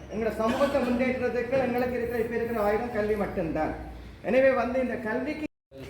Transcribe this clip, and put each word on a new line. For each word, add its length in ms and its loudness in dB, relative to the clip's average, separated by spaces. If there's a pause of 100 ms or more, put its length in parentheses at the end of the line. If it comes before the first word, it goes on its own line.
எங்களோட 260 -2
சமூகத்தை 460 2
முன்னேற்றத்துக்கு 720 0 (120)
எங்களுக்கு 300 0
இருக்கிற, 220 -2
இப்ப 160 -2
இருக்கிற 260 -2
ஆயுதம் 320 2
கல்வி 220 2
மட்டும்தான். 580 0 (500)
எனவே 280 6
வந்து 300 0
இந்த 140 -2
கல்விக்கு 500 -4 (440)